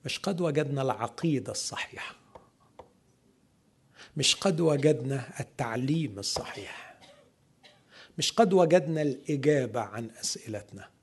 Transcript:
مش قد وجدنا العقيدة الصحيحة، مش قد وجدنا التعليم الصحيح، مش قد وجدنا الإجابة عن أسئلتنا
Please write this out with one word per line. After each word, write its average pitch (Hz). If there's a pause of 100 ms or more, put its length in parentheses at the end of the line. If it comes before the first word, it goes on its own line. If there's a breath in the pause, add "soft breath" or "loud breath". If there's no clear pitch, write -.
مش -
قد 180
وجدنا 143
العقيدة 123
الصحيحة، - (2000 loud breath)
مش -
قد 175
وجدنا 135
التعليم 127
الصحيح، - (1160 loud breath)
مش -
قد 208
وجدنا 165
الإجابة 139
عن 110
أسئلتنا 101 (140)